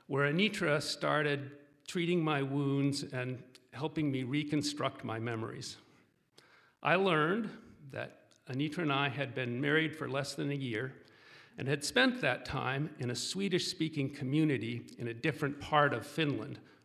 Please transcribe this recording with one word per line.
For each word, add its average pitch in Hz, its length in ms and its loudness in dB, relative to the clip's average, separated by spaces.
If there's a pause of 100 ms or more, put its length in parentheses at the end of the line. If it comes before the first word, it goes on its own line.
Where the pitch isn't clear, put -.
where 143 260 2
Anitra 170 520 2
started 143 640 0 (380)
treating 170 360 2
my 151 200 2
wounds 139 580 2
and 127 400 -6 (300)
helping 151 400 0
me 131 120 0
reconstruct 143 800 0
my 110 140 -4
memories. 113 600 -4 (1080)
I 156 140 6
learned 190 520 4 (400)
that - 360 -10 (220)
Anitra 147 320 -2
and 151 140 2
I 139 160 2
had 123 240 -4
been 120 260 -2
married 147 360 2
for 131 120 -6
less 131 280 -4
than 147 160 -2
a 143 40 -2
year 131 380 -4 (640)
and 123 100 -4
had 147 160 0
spent 247 380 2
that 127 240 0
time 135 540 -2
in 123 100 -2
a 117 60 -2
Swedish-speaking 160 960 -2
community 127 720 0 (160)
in 117 80 -4
a 117 60 -4
different 143 460 -2
part 147 320 6
of 117 140 -2
Finland, 127 540 -2 (260)